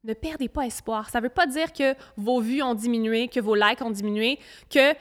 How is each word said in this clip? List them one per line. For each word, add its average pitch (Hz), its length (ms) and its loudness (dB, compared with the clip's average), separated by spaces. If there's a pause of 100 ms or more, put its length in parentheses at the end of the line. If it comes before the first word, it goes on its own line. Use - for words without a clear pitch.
ne 220 100 -6
perdez 311 340 -6
pas 277 180 -4
espoir. 220 440 -6
Ça 254 80 -2
veut 233 100 -2
pas 339 180 2
dire 311 260 -4
que 269 240 0 (200)
vos 240 240 0
vues 247 220 -2
ont 247 120 0
diminué, 226 520 0
que 247 140 -2
vos 214 160 2
likes 208 260 4
ont 233 80 -4
diminué, 214 480 -2 (320)
que 285 300 6